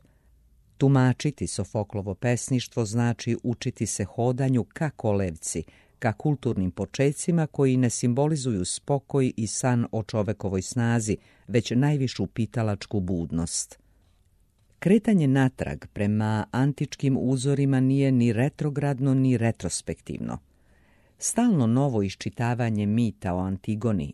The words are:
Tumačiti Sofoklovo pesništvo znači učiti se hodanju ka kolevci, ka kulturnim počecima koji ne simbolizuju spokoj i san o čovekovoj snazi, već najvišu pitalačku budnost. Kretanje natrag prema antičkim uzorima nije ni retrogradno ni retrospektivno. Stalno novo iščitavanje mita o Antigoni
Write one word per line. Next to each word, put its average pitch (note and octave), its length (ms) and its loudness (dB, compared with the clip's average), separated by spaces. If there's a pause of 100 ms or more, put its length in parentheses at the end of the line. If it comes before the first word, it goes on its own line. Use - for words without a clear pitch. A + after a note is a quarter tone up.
(800)
Tumačiti C3 680 2
Sofoklovo G2+ 680 -6
pesništvo A#2+ 720 -2
znači A#2 580 -2
učiti A#2+ 440 -4
se - 180 -4
hodanju B2+ 600 0
ka - 260 -6
kolevci, F#2+ 720 -4 (340)
ka A2+ 140 0
kulturnim G#2+ 580 -2
počecima D3 760 -2
koji C3+ 300 2
ne B2 140 4
simbolizuju B2+ 720 0
spokoj - 720 -2
i A2 100 -2
san A#2+ 460 0
o A2 100 -2
čovekovoj G2+ 600 -2
snazi, A#2 540 0 (320)
već A2 280 0
najvišu C3 500 0
pitalačku G#2+ 720 -4
budnost. E2+ 800 -4 (1000)
Kretanje F#3+ 500 4
natrag C3+ 640 0
prema G#2+ 580 0
antičkim C3+ 720 0
uzorima C3+ 600 0
nije C3+ 320 2
ni A#2+ 200 4
retrogradno C#3 840 0
ni C3 220 4
retrospektivno. F2 1000 -4 (800)
Stalno G#3+ 480 2
novo A#2+ 360 4
iščitavanje A2+ 840 -2
mita G#2 480 0
o F2+ 40 -2
Antigoni F#2+ 760 -2